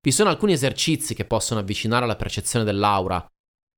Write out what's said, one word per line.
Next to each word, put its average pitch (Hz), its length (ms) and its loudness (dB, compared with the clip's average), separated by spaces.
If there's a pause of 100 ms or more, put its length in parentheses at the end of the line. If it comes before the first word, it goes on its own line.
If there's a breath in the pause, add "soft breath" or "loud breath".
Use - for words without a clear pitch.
Vi 139 120 0
sono 208 180 4
alcuni 196 220 2
esercizi 147 600 0
che 98 100 -6
possono 110 360 -2
avvicinare 110 440 -2
alla 110 120 -2
percezione - 480 -2
dell'aura, 98 600 2 (520)